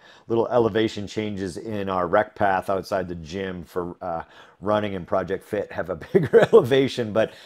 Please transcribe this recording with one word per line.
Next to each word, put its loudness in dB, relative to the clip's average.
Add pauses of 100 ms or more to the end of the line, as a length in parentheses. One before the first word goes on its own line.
(280)
little 2
elevation 2
changes -6
in -6
our 0
rec 2
path 0
outside -2
the -8
gym -8
for, -8
uh, -6 (380)
running 0
and -8
Project -2
Fit -6
have -8
a -4
<laughs> -16
bigger 4
elevation, 4
but 2 (140)